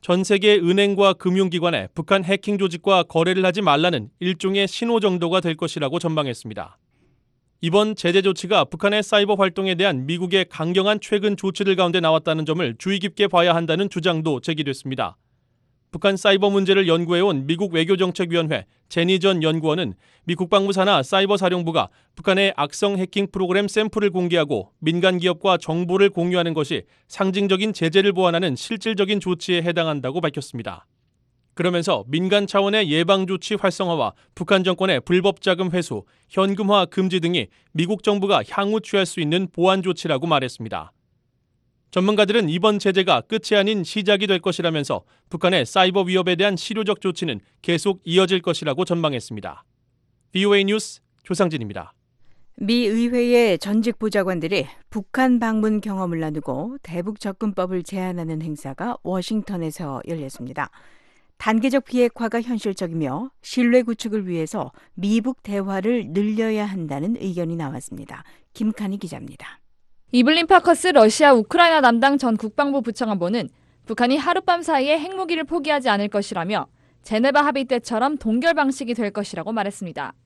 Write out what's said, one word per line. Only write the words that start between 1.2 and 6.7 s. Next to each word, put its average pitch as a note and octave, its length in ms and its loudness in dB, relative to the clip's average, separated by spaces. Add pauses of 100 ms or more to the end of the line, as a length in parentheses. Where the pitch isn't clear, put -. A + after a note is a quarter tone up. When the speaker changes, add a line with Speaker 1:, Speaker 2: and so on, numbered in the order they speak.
Speaker 1:
북한 G3 280 0
해킹 G3 340 -2
조직과 F#3 460 2
거래를 F3+ 420 0
하지 F#3 180 0
말라는 D3+ 480 2 (100)
일종의 F#3+ 480 -2
신호 A#3 320 -2
정도가 F#3 400 2
될 E3 160 -2
것이라고 D#3 420 -4
전망했습니다. C3+ 800 -6 (840)